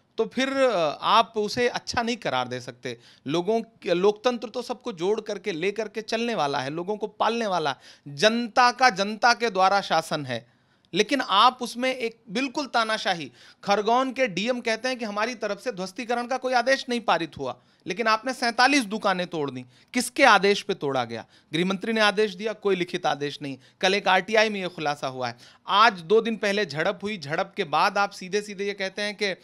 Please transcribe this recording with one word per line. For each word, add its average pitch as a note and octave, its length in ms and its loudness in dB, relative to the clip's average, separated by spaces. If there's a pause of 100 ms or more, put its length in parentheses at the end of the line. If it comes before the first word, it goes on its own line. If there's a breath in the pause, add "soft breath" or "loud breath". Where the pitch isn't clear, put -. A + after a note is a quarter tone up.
(180 soft breath)
तो A3+ 80 0
फिर, C4 280 -2
अ, A3 480 2
आप G3+ 360 4
उसे G#3+ 320 -2
अच्छा A#3+ 340 -4
नहीं A#3 140 -4
करार B2+ 300 -2
दे B2 140 -8
सकते। A#2+ 380 -12 (280 loud breath)
लोगों F3 340 0
के, - 320 -6
लोकतंत्र G#3+ 560 0
तो B3 120 -6
सबको A#3+ 320 -8
जोड़ G3 280 -2
करके, G#3 300 -8
ले F3 200 -2
करके G#3+ 300 -8
चलने A3+ 340 -2
वाला C#3+ 240 0
है, C3 100 -4
लोगों F3 280 -6
को G#3+ 100 -6
पालने A3 400 -2
वाला E3+ 220 0
है। C3 80 -4 (380 loud breath)
जनता A#3 560 4
का B3 180 4
जनता G#3 440 2
के A3+ 160 0
द्वारा F#3+ 320 4
शासन D#3+ 440 0
है, B2 220 -8 (460 soft breath)
लेकिन G#3+ 280 0
आप A#3+ 400 4
उसमें B3 340 -4
एक A#3 340 -8
बिल्कुल C#4 360 -2
तानाशाही। A3 640 -2 (320 loud breath)
खरगोन A3 480 2
के C4 160 0
डीएम A3 340 -2
कहते A3 260 -2
हैं B3+ 120 -4
कि A#3+ 60 -6
हमारी G#3+ 300 -4
तरफ G3+ 260 -6
से B3+ 100 -6
ध्वस्तीकरण A#3 560 -6
का B3+ 100 -2
कोई B3+ 160 -4
आदेश B3+ 360 2
नहीं A#3+ 120 -2
पारित E3 360 0
हुआ, C3 240 -8 (260 soft breath)
लेकिन F#3 200 -2
आपने A3 260 0
सैंतालीस B3 520 2
दुकानें F#3+ 420 -2
तोड़ D3 240 -4
दी। B2+ 140 -12 (280 soft breath)
किसके B3 300 0
आदेश G3+ 380 6
पे - 120 -6
तोड़ा C3+ 320 -2
गया? A2+ 200 -10 (280 soft breath)
गृह E3 120 0
मंत्री F#3+ 280 -2
ने A3 80 2
आदेश G#3 340 2
दिया, G#3+ 180 -6
कोई G3+ 220 0
लिखित F3 300 -4
आदेश C#3+ 360 -4
नहीं। C3+ 160 -8 (240 soft breath)
कल F#3+ 120 2
एक G3 140 0
आरटीआई G#3+ 420 2
में G3+ 120 -6
ये F3+ 60 -6
खुलासा D3+ 400 -6
हुआ B2+ 200 -6
है। A#2 100 -8 (300 loud breath)
आज G#3 260 6
दो F3+ 280 2
दिन A3 160 -4
पहले G3+ 280 0
झड़प E3 380 -4
हुई, G#3 140 -6
झड़प E3+ 400 -4
के G3+ 60 -2
बाद F3 340 2
आप G3+ 120 2
सीधे F#3+ 320 -6
सीधे G3+ 240 -8
ये G3+ 80 -4
कहते F#3+ 280 -8
हैं G#3 140 -6
कि G3 280 -2